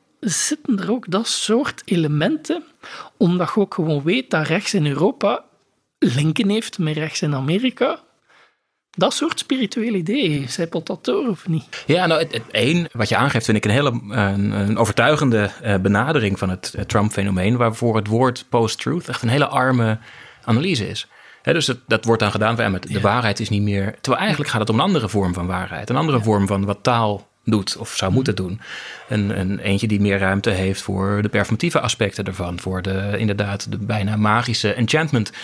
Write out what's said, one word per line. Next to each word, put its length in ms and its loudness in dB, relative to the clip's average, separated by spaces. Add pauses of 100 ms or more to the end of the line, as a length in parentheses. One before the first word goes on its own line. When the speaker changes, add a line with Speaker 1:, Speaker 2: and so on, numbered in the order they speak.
(200)
Speaker 1:
zitten 580 -2
er 120 -4
ook 200 -2
dat 180 -2
soort 560 -2
elementen, 800 0 (540)
omdat 380 2
je 60 2
ook 140 0
gewoon 280 0
weet 280 0
dat 160 0
rechts 280 -2
in 120 2
Europa 580 0 (540)
linken 500 2
heeft 300 -2
met 180 0
rechts 260 -4
in 120 0
Amerika? 640 0 (920)
Dat 240 0
soort 240 -4
spirituele 580 -2
ideeën, 520 0
zijpelt 380 -6
dat 180 -8
door 240 0
of 200 -4
niet? 380 -4
Speaker 2:
Ja, 200 2
nou, 140 2
het, 120 -4
het 180 -6
één 420 2
wat 160 -2
je 80 2
aangeeft 280 2
vind 120 4
ik 80 0
een 60 2
hele, 200 4 (180)
een, 420 2
een 280 0
overtuigende, 720 4 (120)
eh, 140 2
benadering 600 2
van 120 -2
het, 260 -8
eh, 80 -4
Trump-fenomeen, 720 0
waarvoor 400 2
het 100 0
woord 420 2
post-truth 600 -2
echt 140 -8
een 60 0
hele 180 2
arme 520 2 (460)
analyse 440 0
is. 180 -10 (360)
Hè, 100 0
dus 140 2
dat, 200 -2
dat 180 0
wordt 180 4
dan 80 2
gedaan 260 2
van, 80 0
ja, 60 2
met 120 -2
de 100 -10
Speaker 1:
Ja. 80 0
Speaker 2:
waarheid 400 2
is 80 -4
niet 140 0
meer, 380 0
terwijl 220 0
eigenlijk 280 0
gaat 100 0
het 100 0
om 60 2
een 80 2
andere 240 2
vorm 260 0
van 120 -4
waarheid, 440 -6
een 60 0
andere 220 2
Speaker 1:
Ja. 60 0
Speaker 2:
vorm 220 4
van 180 0
wat 180 -2
taal 440 0 (180)
doet 320 0
of 200 -12
zou 160 0
moeten 220 2
Speaker 1:
Mhm. 80 -4
Speaker 2:
doen. 180 -6 (480)
Een, 320 0
een 180 -2
eentje 280 0
die 140 2
meer 180 4
ruimte 320 2
heeft 320 0
voor 400 -2
de 60 0
performatieve 520 0
aspecten 440 -2
ervan, 360 -6
voor 220 -4
de, 360 -2
inderdaad, 540 -2
de 60 -6
bijna 380 -2
magische 560 2
enchantment 600 0 (120)